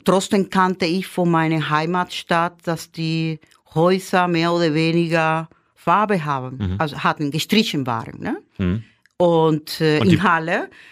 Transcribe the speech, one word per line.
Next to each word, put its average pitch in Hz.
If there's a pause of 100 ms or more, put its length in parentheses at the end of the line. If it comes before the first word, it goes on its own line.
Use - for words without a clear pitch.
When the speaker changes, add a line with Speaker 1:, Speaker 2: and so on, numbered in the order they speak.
Speaker 1:
trotzdem 190
kannte 185
ich 180
von 175
meiner 160
Heimatstadt, 170
dass 165
die 160 (360)
Häuser 180
mehr 170
oder 170
weniger 160 (240)
Farbe 196
haben, 131
Speaker 2:
Mhm. 95
Speaker 1:
also 151
hatten, 151
gestrichen 160
waren, 113
ne? 269 (220)
Speaker 2:
Mhm. 98 (340)
Speaker 1:
Und, 160
äh, 156
Speaker 2:
Und -
Speaker 1:
in 190
Speaker 2:
die 165
Speaker 1:
Halle 180 (220)